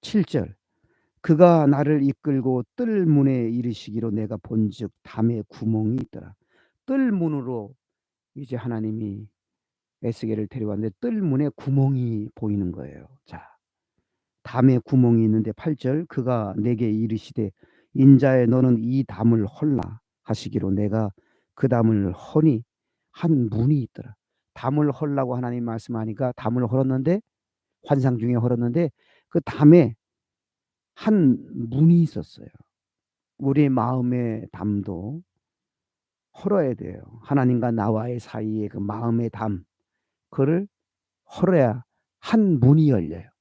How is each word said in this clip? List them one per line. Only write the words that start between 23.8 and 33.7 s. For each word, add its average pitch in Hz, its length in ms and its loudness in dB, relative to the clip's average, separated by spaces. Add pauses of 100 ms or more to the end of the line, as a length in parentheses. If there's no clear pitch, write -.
있더라. 110 320 -16 (380)
담을 147 380 -2
헐라고 135 440 -4
하나님 123 300 -6
말씀하니까 113 720 -6
담을 120 280 -2
헐었는데, 131 560 0 (640)
환상 131 340 0
중에 117 160 0
헐었는데 120 560 0 (400)
그 170 120 0
담에 147 520 6 (1000)
한 180 420 4 (160)
문이 139 480 4
있었어요. - 460 -6 (920)
우리 139 320 2